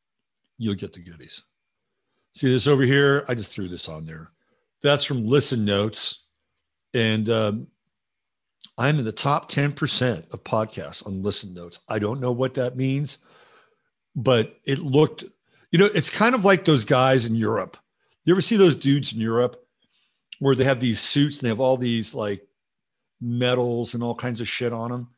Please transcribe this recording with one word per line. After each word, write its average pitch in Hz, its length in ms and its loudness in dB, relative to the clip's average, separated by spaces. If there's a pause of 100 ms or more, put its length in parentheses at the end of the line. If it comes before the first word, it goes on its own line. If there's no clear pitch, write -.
(580)
You'll 110 180 -4
get 95 160 -10
the - 80 -20
goodies. 85 440 -20 (920)
See 131 180 0
this 127 160 2
over 139 160 4
here? 139 460 4
I 127 40 -2
just 110 180 -8
threw 95 180 -8
this 87 180 -12
on 80 180 -12
there. 80 260 -16 (500)
That's 143 240 2
from 120 200 -2
Listen 123 380 2
Notes. 104 600 -2 (680)
And, 110 360 0
um, 110 380 0 (1080)
I'm 143 220 2
in 120 60 -2
the 107 80 -4
top - 340 -2
ten 143 240 0
percent 123 600 -2
of 104 120 -12
podcasts - 640 -6
on 95 160 -8
Listen 101 300 -6
Notes. 87 340 -18
I 110 120 -4
don't 107 200 -2
know 127 140 -2
what 127 220 -4
that 127 200 -4
means, 135 440 -4 (920)
but 117 520 0
it 139 140 -2
looked, 151 440 0 (480)
you 165 80 4
know, 196 60 6
it's 196 240 0
kind 240 260 2
of 208 80 0
like 190 220 4
those 143 180 4
guys 131 420 4
in 113 100 -2
Europe. 107 420 -2 (480)
You 165 80 6
ever 190 80 2
see 226 160 2
those 175 180 8
dudes 139 380 0
in 113 80 -4
Europe 117 440 0 (760)
where 139 160 4
they 127 100 4
have 131 160 2
these 117 180 0
suits 143 380 0
and 127 80 -6
they 120 40 0
have 113 120 -2
all 131 160 2
these, 117 360 -4
like, 104 320 -6 (760)
medals 120 720 -2
and 120 100 -4
all 120 120 -4
kinds 120 260 -6
of 110 80 -6
shit 120 240 -4
on 117 180 -6
'em? 123 160 -8 (100)